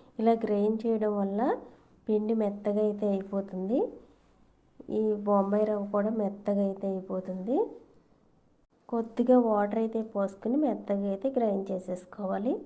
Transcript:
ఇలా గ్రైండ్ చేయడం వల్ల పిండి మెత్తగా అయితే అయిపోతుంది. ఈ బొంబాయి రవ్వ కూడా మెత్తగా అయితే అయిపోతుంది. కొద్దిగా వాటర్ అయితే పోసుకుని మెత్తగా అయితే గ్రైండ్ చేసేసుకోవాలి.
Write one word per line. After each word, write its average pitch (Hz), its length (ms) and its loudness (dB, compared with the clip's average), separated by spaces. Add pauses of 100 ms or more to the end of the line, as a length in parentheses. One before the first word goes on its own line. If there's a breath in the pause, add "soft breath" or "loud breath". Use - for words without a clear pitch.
(200 loud breath)
ఇలా 226 140 6 (100)
గ్రైండ్ 214 400 2
చేయడం 220 360 0
వల్ల 196 220 0 (640 loud breath)
పిండి 214 320 2
మెత్తగా 208 460 0
అయితే 208 280 -2
అయిపోతుంది. 196 640 -2 (1200 loud breath)
ఈ - 20 2 (260)
బొంబాయి 202 420 4
రవ్వ 208 140 -2 (120)
కూడా 208 160 0 (100)
మెత్తగా 202 460 0
అయితే 196 260 -4
అయిపోతుంది. 185 640 -4 (1400)
కొద్దిగా 247 440 4 (120)
వాటర్ 208 340 2
అయితే 226 180 -2 (140)
పోసుకుని 202 480 -2
మెత్తగా 202 480 0
అయితే 196 240 -2
గ్రైండ్ 196 360 2
చేసేసుకోవాలి. 190 840 -4 (120)